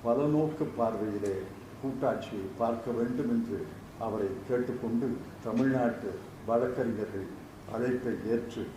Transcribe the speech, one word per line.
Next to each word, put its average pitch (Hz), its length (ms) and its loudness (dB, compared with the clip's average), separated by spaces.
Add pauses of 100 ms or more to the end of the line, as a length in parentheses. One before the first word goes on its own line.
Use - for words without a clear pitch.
பலநோக்கு 151 600 4 (100)
பார்வையிலே 104 580 2 (480)
கூட்டாட்சியை 113 600 0 (140)
பார்க்க 117 320 0
வேண்டும் 120 380 0
என்று 98 380 0 (320)
அவரை 107 280 0 (220)
கேட்டுக்கொண்டு, 120 680 0 (280)
தமிழ்நாட்டு 120 640 2 (360)
வழக்கறிஞர்கள் 113 1000 0 (280)
அழைப்பை 123 400 0 (180)
ஏற்று 113 360 0 (100)